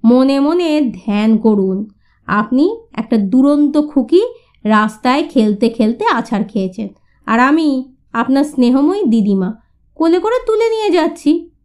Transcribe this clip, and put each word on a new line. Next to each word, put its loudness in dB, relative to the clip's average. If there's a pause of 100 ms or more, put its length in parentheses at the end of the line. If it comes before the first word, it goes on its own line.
মনে 4
মনে 0
ধ্যান -2
করুন, -2 (380)
আপনি -2 (160)
একটা -2
দুরন্ত 2
খুকি 0 (400)
রাস্তায় 0
খেলতে 0
খেলতে -2
আছাড় -2
খেয়েছেন, -6 (380)
আর 0
আমি 0 (180)
আপনার 0
স্নেহময়ী 0
দিদিমা 0 (420)
কোলে 2
করে -2
তুলে 0
নিয়ে -2
যাচ্ছি। -2 (160)